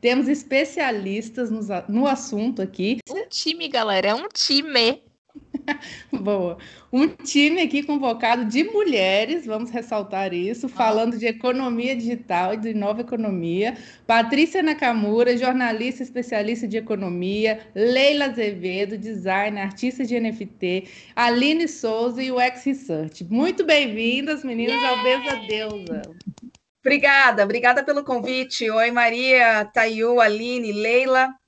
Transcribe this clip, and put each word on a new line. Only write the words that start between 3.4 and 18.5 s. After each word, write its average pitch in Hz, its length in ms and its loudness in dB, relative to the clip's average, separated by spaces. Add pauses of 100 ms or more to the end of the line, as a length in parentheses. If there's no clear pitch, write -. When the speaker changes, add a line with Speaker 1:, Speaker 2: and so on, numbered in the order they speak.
Speaker 2:
galera, 208 400 0
é 214 40 2
um 302 140 -4
time. 277 760 0 (640)
Speaker 1:
<laughs> - 440 -10
Boa. 190 460 -2 (340)
Um 269 180 4
time 302 520 2
aqui 285 220 0
convocado 240 640 0
de 233 180 0
mulheres, 269 840 2
vamos 220 240 -6
ressaltar 202 640 -4
isso, 202 340 -4
Speaker 2:
Ah. - 20 -4
Speaker 1:
falando 226 480 2
de 214 100 -4
economia 247 680 -2
digital 226 580 -2
e 220 40 -4
de 220 160 -4
nova 214 280 -2
economia. 208 760 -2 (320)
Patrícia 269 560 4
Nakamura, 240 760 2
jornalista 247 640 0
especialista 240 680 -4
de 208 100 -2
economia. 208 840 -2 (160)
Leila 269 500 4
Azevedo, 202 720 -4